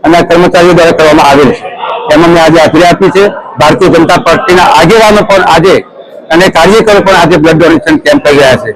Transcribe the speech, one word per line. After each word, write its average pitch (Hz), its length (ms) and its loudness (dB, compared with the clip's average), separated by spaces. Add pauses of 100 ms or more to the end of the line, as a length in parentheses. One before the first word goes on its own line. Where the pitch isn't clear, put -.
અને 160 140 0
આ 165 100 -2
કર્મચારીઓ 175 500 2
દ્વારા 165 200 0
કરવામાં 156 320 2
આવેલ 139 260 2
છે. - 80 -16 (480)
એમાં 165 220 2
મેં 165 80 2
આજે 160 220 2
હાજરી 160 260 0
આપી 180 260 0
છે. 202 80 2 (360)
ભારતીય 156 340 0
જનતા 170 320 0
પાર્ટીના 175 420 0 (100)
આગેવાનો 208 520 2
પણ 190 140 0 (100)
આજે 170 200 2 (580)
અને 175 140 0 (100)
કાર્યકરો 202 500 2
પણ 190 140 0
આજે 170 220 0
બ્લડ 160 180 0
ડોનેશન 160 440 0
કેમ્પ 147 200 0
કરી 147 140 0
રહ્યા 131 240 0
છે. 113 140 -10